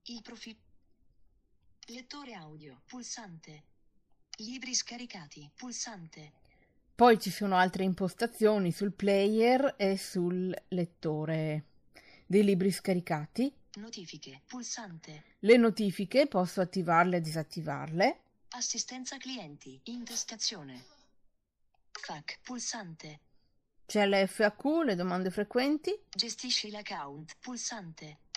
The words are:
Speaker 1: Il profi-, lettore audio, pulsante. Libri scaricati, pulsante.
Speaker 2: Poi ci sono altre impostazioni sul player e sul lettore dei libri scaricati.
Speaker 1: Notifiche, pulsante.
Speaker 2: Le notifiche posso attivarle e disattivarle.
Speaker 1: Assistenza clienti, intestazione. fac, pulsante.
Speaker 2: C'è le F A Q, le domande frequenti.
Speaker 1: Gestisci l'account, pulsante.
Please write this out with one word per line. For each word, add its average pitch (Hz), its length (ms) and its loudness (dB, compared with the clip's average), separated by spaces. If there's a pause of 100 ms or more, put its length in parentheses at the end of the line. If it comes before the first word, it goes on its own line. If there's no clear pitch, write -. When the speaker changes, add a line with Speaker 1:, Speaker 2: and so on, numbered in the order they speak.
Speaker 1:
Il 233 180 -14
profi-, 233 360 -18 (1300)
lettore 254 460 -14
audio, 156 520 -18
pulsante. 180 760 -14 (760)
Libri 247 360 -10
scaricati, 185 840 -8
pulsante. 190 760 -12 (640)
Speaker 2:
Poi 233 240 8
ci 190 100 -4
sono 190 280 0
altre 185 260 4
impostazioni 196 880 2
sul 202 220 -2
player 220 840 4
e 196 200 2
sul 180 580 -2 (140)
lettore 156 960 -2 (600)
dei 208 180 6
libri 196 280 4
scaricati. 180 840 -2 (240)
Speaker 1:
Notifiche, 165 680 -16
pulsante. 180 920 -12
Speaker 2:
Le 220 180 10
notifiche 220 680 4
posso 185 360 0
attivarle 175 560 4
e 170 40 2
disattivarle. 156 1000 -2 (300)
Speaker 1:
Assistenza 247 680 -8
clienti, 151 680 -12
intestazione. 220 1000 -8 (1080)
fac, - 500 -12
pulsante. 180 760 -10 (680)
Speaker 2:
C'è 202 220 4
le 196 180 6
F - 140 -8
A 208 120 6
Q, 311 320 0
le 214 120 2
domande 180 340 0
frequenti. 254 640 0 (180)
Speaker 1:
Gestisci 226 600 -4
l'account, 160 680 -10
pulsante. 170 840 -10 (160)